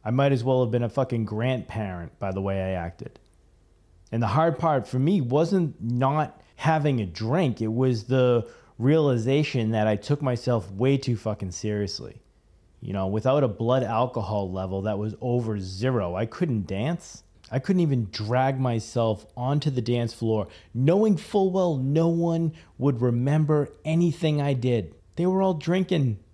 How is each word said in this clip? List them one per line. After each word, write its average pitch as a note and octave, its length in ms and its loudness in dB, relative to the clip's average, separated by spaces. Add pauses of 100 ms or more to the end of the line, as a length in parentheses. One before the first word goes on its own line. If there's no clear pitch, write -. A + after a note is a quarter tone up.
I A2 40 -4
might C#3 220 4
as B2 100 2
well B2+ 200 2
have A2+ 100 2
been A#2+ 120 2
a A2+ 60 -2
fucking A#2 360 -2
grandparent G#2+ 920 -4
by G2 140 -4
the F#2+ 80 -4
way G2 220 -2
I F#2 80 -2 (120)
acted. - 380 -12 (880)
And A#2 140 -2
the G#2+ 40 0
hard D#3 300 2
part D3+ 300 0
for B2+ 120 -4
me E3+ 200 2
wasn't D#3 640 0
not C3 580 -2 (160)
having D3+ 460 0
a G2 40 -2
drink. A#2 560 -2
It A2 120 -2
was B2 320 0
the B2 420 4 (300)
realization C3 920 2
that G#2+ 140 2
I G#2+ 120 4
took C#3+ 240 -2
myself A#2 500 -2
way B2+ 260 2
too B2 200 -2
fucking G2+ 340 -6
seriously. - 680 -6 (580)
You - 140 -10
know, F#2+ 140 -2
without A2 360 2
a B2 60 2
blood A#2 340 0
alcohol G#2+ 680 -2
level F#2+ 340 -4
that G#2 140 -2
was G#2+ 220 -4
over A#2+ 400 -2
zero, F#2+ 560 -2
I G#2 100 -2
couldn't A2+ 420 -2
dance. B2 560 -6 (280)
I C3 80 -2
couldn't F#3 220 0
even C3 280 0
drag C3 520 0
myself A2+ 640 -2 (100)
onto C#3+ 340 0
the B2 120 -2
dance A#2+ 320 -2
floor, A2 340 0 (260)
knowing F3+ 440 4
full F#3+ 340 0
well F3+ 240 2
no C#3+ 320 2
one E3 460 0 (240)
would B2+ 240 0
remember C#3+ 720 2 (100)
anything D#3+ 580 2
I C#3 120 0
did. A#2+ 420 -2 (220)
They E3+ 80 0
were F#3 160 2
all F#3 140 2
drinking. D#3+ 640 0 (140)